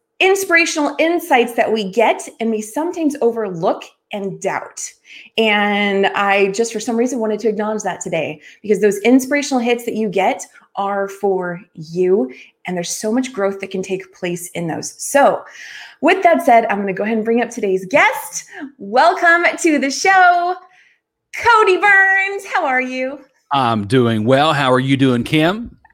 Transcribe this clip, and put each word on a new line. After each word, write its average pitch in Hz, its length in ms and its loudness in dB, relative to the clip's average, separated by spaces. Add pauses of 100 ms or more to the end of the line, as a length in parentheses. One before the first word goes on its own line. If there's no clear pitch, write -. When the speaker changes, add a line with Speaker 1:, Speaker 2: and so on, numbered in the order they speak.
(220)
Speaker 1:
inspirational 330 760 0
insights 311 560 0
that 220 200 0
we 202 180 -2
get 226 360 0 (120)
and 226 120 -2
we 214 100 -4
sometimes 302 600 -4
overlook 214 640 -2 (300)
and 196 260 -8
doubt. - 540 -8 (440)
And 208 680 2
I 202 440 2
just, 226 200 -2
for 214 80 -8
some 233 160 -4
reason, 254 240 0
wanted 214 220 -2
to 233 80 0
acknowledge 214 340 -4
that 180 160 -6
today, 156 420 -6 (200)
because 196 180 0
those 202 200 2
inspirational 262 640 2
hits 240 240 -2
that 226 100 -6
you 220 120 -2
get 196 380 0 (320)
are 196 320 -2
for 185 520 -4 (120)
you. 185 600 0 (320)
And 180 100 -6
there's 170 140 -6
so - 220 -6
much 254 200 -2
growth 196 280 -4
that 196 120 -10
can 190 100 -6
take 185 320 -8
place 175 380 -8
in 170 160 -6
those. - 340 -10
So - 420 2 (580)
with 370 220 2
that 311 200 4
said, 233 220 4
I'm 202 140 -4
gonna 196 140 -4
go 190 100 -4
ahead 226 120 -2
and 220 100 -2
bring 233 160 2
up 226 80 -4
today's 190 360 -2
guest. 339 640 0 (280)
Welcome 339 680 2 (140)
to 302 200 2
the 269 100 0
show, 359 640 4 (800)
Cody 427 420 4
Burns. 392 680 2
How 370 200 -2
are 254 160 0
you? 254 400 -6 (300)
Speaker 2:
I'm 117 360 0
doing 113 380 2
well. 139 260 4
How 143 200 0
are 127 80 4
you 135 180 2
doing, 123 260 2
Kim? 170 560 -2 (140)